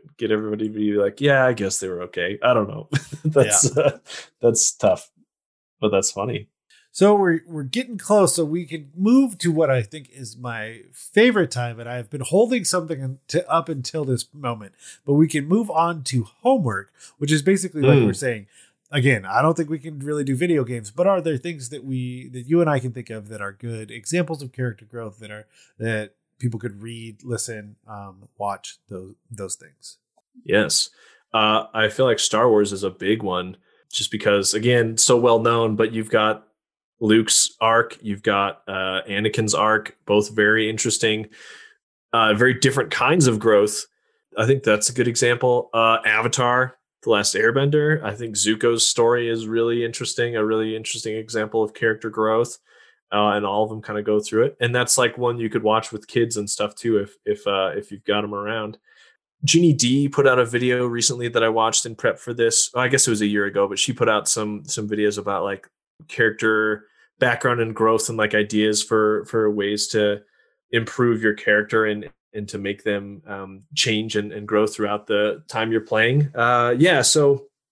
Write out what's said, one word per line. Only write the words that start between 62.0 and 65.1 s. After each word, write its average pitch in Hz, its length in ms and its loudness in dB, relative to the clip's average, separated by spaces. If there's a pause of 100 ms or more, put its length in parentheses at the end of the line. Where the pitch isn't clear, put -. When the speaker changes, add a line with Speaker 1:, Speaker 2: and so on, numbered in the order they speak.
Speaker 1:
for - 160 -10
this. 113 420 2
I 123 120 2
guess 139 200 2
it 120 40 0
was 107 100 0
a 104 60 2
year 104 180 0
ago, 98 220 0
but 98 120 -6
she - 120 -2
put 113 160 0
out 107 220 2
some, 107 340 -4
some 104 240 -8
videos 104 300 0